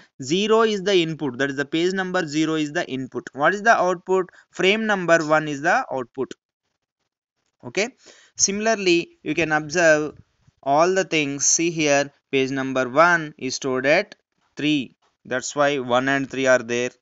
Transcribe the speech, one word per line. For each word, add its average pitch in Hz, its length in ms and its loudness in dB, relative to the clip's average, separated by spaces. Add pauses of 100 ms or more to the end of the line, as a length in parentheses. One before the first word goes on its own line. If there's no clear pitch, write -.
(220)
Zero 208 400 2
is 214 200 0
the 196 140 0
input. 160 420 0
That 139 140 0
is 135 60 -6
the 143 80 -2
page 165 280 0
number 185 320 -2
zero 156 300 -2
is 147 180 -4
the - 160 -4
input. 127 440 -8
What 151 200 0
is 208 80 -8
the 220 140 4
output? 180 540 -2 (200)
Frame 208 380 0
number 170 360 2
one 156 240 2
is 139 140 -6
the 202 300 0
output. 127 420 -6 (1300)
Okay. 185 260 -4 (460)
Similarly, 196 840 0
you 151 140 -6
can 156 160 -2
observe 151 640 2 (480)
all 156 280 2
the 190 120 0
things. 143 420 -2
See 165 240 0
here, 143 420 0 (200)
page 135 180 2
number 131 400 -2
one 156 480 2
is 127 160 -8
stored 127 320 -4
at 170 300 2 (400)
three. 147 400 -2 (280)
That's 123 320 -6
why 143 220 2
one 127 320 0
and 139 180 -2
three 131 200 -2
are 127 160 4
there. 120 260 -4 (120)